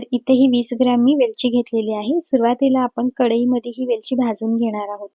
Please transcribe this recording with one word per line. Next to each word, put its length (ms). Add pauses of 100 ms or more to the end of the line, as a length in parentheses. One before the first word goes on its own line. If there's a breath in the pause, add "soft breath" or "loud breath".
(120)
इथे 220
ही 140
वीस 260
ग्रॅम 300
मी 120
वेलची 340
घेतलेली 440
आहे. 260
सुरुवातीला 600
आपण 380
कढईमध्ये 600
ही 80
वेलची 300
भाजून 420
घेणार 320
आहोत. 260